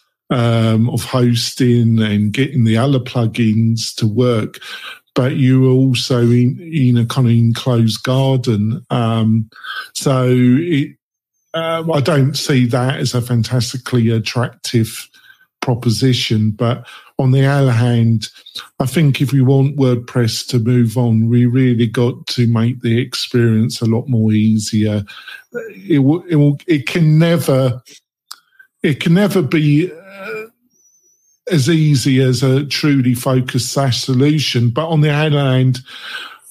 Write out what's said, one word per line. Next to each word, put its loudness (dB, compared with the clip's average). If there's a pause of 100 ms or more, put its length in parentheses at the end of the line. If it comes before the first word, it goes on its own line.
(300)
um, 2
of -4
hosting 0
and 0
getting 0
the 2
other 2
plugins -2
to -2
work, -2 (540)
but 0
you 4
were 4
also 2
in, 2
in 0
a 2
kind 0
of 4
enclosed 0
garden. 0
Um, 0 (440)
so 0
it, 2 (580)
um, -4
I 0
don't 0
see 0
that -2
as -4
a 0
fantastically -2
attractive -4 (540)
proposition. 0
But -4 (320)
on 2
the 4
other 2
hand, 0 (500)
I -2
think 0
if -2
we 2
want 2
WordPress -2
to -2
move 0
on, 0
we 2
really 2
got -2
to 0
make 0
the 0
experience -2
a -4
lot -2
more 0
easier. 0 (840)
It 2
will, 2
it -2
will, 2
it -2
can 2
never, 0 (1000)
it 0
can 0
never 2
be, 0
uh, -18 (1500)
as 2
easy 2
as 2
a 2
truly 0
focused -2
SaaS -2
solution. 0
But -2
on 2
the 2
other 0
hand, 2 (720)